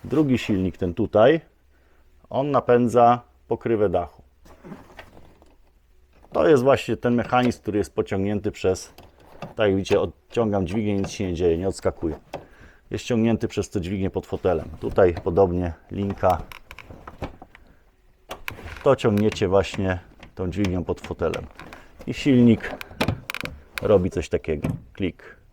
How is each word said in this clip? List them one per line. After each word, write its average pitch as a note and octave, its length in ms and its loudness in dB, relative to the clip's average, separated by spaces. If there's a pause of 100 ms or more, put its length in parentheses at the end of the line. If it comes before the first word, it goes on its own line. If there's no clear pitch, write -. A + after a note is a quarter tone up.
Drugi C3+ 340 2
silnik, F#2+ 380 -2
ten F2+ 180 -4
tutaj, A#2 460 4 (880)
on C#3 200 -4
napędza A#2+ 720 4 (280)
pokrywę A2 400 0
dachu. F2 340 -4 (2000)
To - 160 2
jest C#3+ 140 6
właśnie B2+ 340 2
ten A#2+ 180 0
mechanizm, A#2+ 480 0
który G#2 160 -2
jest - 160 -4
pociągnięty G2+ 580 -2
przez, - 400 -4 (480)
tak - 180 -14
jak G2+ 180 2
widzicie, G2 240 0
odciągam G2+ 680 -2
dźwignię, G#2 300 -2
nic F#2+ 140 -4
się G#2 160 -6
nie F2+ 80 -4
dzieje, E2 240 2
nie F#2+ 100 -2
odskakuje. F2 500 -6 (720)
Jest - 140 -8
ciągnięty A2+ 440 0
przez - 220 -6
tę G#2+ 100 -4
dźwignię F#2 300 -4
pod F2+ 160 -6
fotelem. E2+ 420 -2 (120)
Tutaj F#2 340 2
podobnie F2+ 580 0 (180)
linka. F#2+ 520 -2 (2500)
To C3+ 140 6
ciągniecie G#2+ 520 2
właśnie F#2 520 0 (340)
tą F#2 160 -6
dźwignią F2+ 340 -2
pod E2+ 160 -4
fotelem. - 460 -4 (600)
I - 80 -6
silnik A#2+ 600 4 (1080)
robi F#2+ 280 4
coś E2+ 180 -4
takiego. D#2 400 -2 (240)
Klik. - 500 -8 (100)